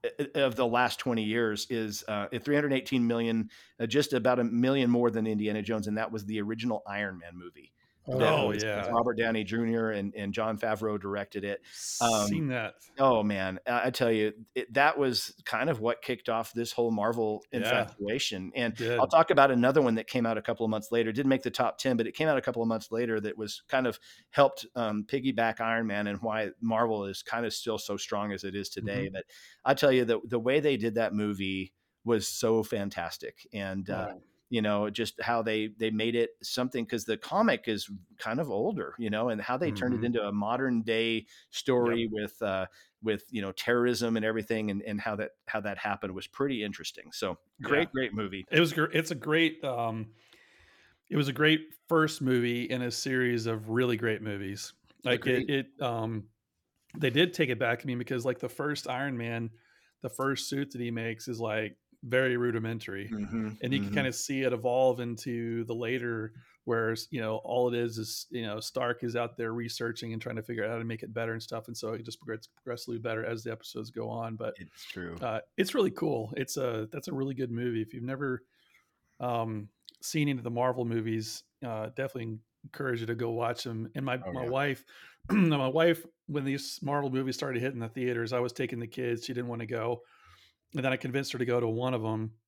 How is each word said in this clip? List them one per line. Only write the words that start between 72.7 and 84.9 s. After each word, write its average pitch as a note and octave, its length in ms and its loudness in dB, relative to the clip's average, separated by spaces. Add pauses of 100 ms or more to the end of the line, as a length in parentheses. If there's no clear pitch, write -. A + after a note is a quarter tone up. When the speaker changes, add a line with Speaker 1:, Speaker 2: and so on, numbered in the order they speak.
Speaker 3:
better A2+ 260 -2
as A2+ 180 -4
the A#2 80 -6
episodes A2 400 -10
go A2+ 180 -6
on. A2+ 260 -6
But A2+ 200 -6
Speaker 1:
It's - 300 -18
true. E2+ 360 -10
Speaker 3:
uh, A2+ 200 -4 (160)
it's F#3+ 180 0
really G3+ 160 4
cool. B2+ 460 -2
It's C3+ 200 -4
a, A#2 340 -2
that's - 180 -10
a D#3 40 -6
really C3+ 220 -4
good B2 160 -4
movie. A#2 300 -2
If G#2+ 120 -6
you've B2 100 -10
never, C3 420 -4 (720)
um, A2+ 500 -2 (320)
seen D3 280 0
any C3 80 0
of A#2 60 -8
the A#2+ 80 -4
Marvel B2 340 2
movies, A2+ 580 -2 (220)
uh, A2 240 -4
definitely A#2 500 -6 (240)
encourage B2 380 -4
you A2+ 60 -4
to A#2+ 80 -2
go A#2 160 -2
watch A#2 360 -2
'em. A2+ 280 -6
And C3+ 100 -4
my, B2+ 180 -2
Speaker 1:
Oh, C#3 80 -6
Speaker 3:
my C3 100 -6
Speaker 1:
yeah. A#2+ 80 -4
Speaker 3:
wife, C3+ 360 0 (220)